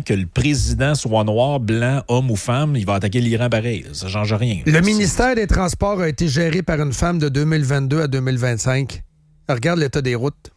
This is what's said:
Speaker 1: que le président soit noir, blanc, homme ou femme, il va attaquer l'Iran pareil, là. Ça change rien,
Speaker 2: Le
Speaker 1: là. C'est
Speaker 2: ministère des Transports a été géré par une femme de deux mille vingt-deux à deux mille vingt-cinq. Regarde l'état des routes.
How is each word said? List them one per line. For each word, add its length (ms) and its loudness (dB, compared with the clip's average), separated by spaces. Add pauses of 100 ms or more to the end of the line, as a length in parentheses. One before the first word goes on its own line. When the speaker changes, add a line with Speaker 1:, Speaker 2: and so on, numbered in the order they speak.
Speaker 1:
que 80 2
le 120 -2
président 680 0
soit 300 0
noir, 340 0
blanc, 480 0
homme 240 2
ou 60 0
femme, 400 0
il 100 -2
va 80 0
attaquer 260 0
l'Iran 300 2
pareil, 320 -2
là. 120 -16
Ça 120 -10
change 260 -2
rien, 320 0
Speaker 2:
Le 60 2
Speaker 1:
là. 100 6
C'est 60 4
Speaker 2:
ministère 480 2
des 140 0
Transports 540 0
a 60 0
été 200 -2
géré 340 0
par 180 -2
une 120 0
femme 260 0
de 100 0
deux 180 0
mille 180 2
vingt-deux 380 0
à 40 0
deux 140 -2
mille 180 0
vingt-cinq. 640 -2 (460)
Regarde 320 0
l'état 220 0
des 120 0
routes. 420 -6